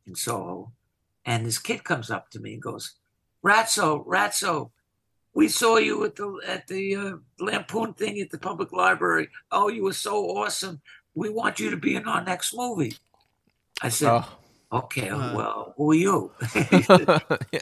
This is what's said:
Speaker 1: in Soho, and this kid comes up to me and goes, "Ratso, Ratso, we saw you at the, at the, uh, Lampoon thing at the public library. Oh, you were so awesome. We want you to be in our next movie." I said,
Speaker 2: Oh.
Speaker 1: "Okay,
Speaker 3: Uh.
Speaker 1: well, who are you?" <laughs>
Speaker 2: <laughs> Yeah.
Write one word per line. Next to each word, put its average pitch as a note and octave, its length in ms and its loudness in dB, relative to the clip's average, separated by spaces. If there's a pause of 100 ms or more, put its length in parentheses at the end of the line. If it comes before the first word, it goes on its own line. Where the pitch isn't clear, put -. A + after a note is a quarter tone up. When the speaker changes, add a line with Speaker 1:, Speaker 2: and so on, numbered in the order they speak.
Speaker 1:
in F2+ 100 -16
Soho, G2 560 -6 (520)
and A#2 220 -2
this A2+ 140 -4
kid - 240 -6
comes A#2+ 260 -4
up G2 220 -8
to - 80 -14
me G#2+ 140 -12
and A#2 100 -14
goes, A2 320 -10 (500)
"Ratso, G3+ 640 2
Ratso, F#3 640 -2 (640)
we D#3+ 120 6
saw A3+ 300 4
you G#3+ 260 2
at - 120 -2
the, G3+ 320 -10
at F#3 200 -8
the, G3 280 -4
uh, G3 160 -6 (280)
Lampoon G3+ 540 -4
thing G#3 260 -4
at F#3+ 120 -8
the D#3+ 80 -10
public F3+ 320 -6
library. F3 580 2 (220)
Oh, G3 160 2
you G#3+ 160 -2
were F#3+ 100 0
so G3+ 220 -4 (220)
awesome. F#3+ 440 -4 (320)
We G#3 160 -4
want G#3+ 300 -4
you G#3+ 100 -2
to F3+ 80 -4
be - 180 -2
in - 120 -6
our F3+ 160 -2
next F3+ 320 -6
movie." A3 400 -4 (880)
I A#2+ 60 -2
said, A#2+ 200 2
Speaker 2:
Oh. A#2 280 2 (340)
Speaker 1:
"Okay, A#2 380 -4
Speaker 3:
Uh. G#2+ 260 -4
Speaker 1:
well, G#2+ 420 -6
who D3+ 140 4
are D#3 40 8
you?" E3+ 400 2
<laughs> - 60 -18
Speaker 2:
<laughs> A#2+ 140 -4 (1000)
Yeah. D3 80 -4